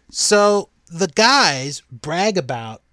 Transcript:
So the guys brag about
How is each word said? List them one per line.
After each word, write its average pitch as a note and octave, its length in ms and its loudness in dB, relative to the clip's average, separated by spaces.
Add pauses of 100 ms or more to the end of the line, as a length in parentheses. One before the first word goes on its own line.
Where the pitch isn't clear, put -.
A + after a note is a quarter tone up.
So G#3 600 2 (180)
the E3+ 200 -4
guys D#3+ 840 2
brag F3+ 460 -4
about A#2 440 -8 (120)